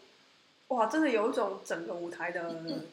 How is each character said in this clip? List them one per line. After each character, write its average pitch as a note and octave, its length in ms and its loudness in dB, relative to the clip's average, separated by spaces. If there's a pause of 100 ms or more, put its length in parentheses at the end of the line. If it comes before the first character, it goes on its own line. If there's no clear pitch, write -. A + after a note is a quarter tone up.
(680)
哇， - 180 2
真 D#4 160 2
的 D4+ 80 6
有 A3+ 220 4
一 - 20 -2
种 G3 320 0
整 E3+ 220 -4
个 F3+ 80 -4
舞 F3 160 -6
台 E3+ 200 -4
的 E3+ 320 -4 (300)